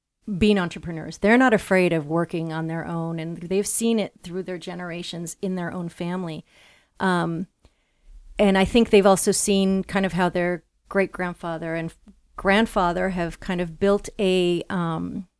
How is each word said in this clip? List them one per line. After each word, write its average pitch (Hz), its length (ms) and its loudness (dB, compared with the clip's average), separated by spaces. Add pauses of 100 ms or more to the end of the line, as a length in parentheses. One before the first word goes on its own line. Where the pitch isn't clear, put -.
(360)
being 208 220 4
entrepreneurs. 160 580 -6
They're 220 220 4
not 254 160 4
afraid 180 400 2
of 156 120 -2
working 165 460 -2
on 160 140 -6
their 165 200 -6
own, 165 320 -4
and 165 200 -8
they've 190 280 -2
seen 226 320 0
it 196 140 -2 (100)
through 180 200 -8
their 180 160 -8
generations 175 840 -10
in 185 140 -2
their 175 180 -4
own 175 160 -6
family. 175 560 -6 (560)
Um, 175 480 -2 (880)
and 196 180 4
I 190 80 4
think 233 260 4
they've 196 160 8
also 196 260 4
seen 190 500 2
kind 196 240 -2
of 165 60 -4
how 180 160 2
their 175 340 -2 (260)
great-grandfather 175 840 -4
and 165 180 -4 (440)
grandfather 190 720 2
have 175 300 -4
kind 180 200 -4
of 165 200 -6
built 202 280 2 (100)
a, 185 520 2
um, 180 560 -4 (140)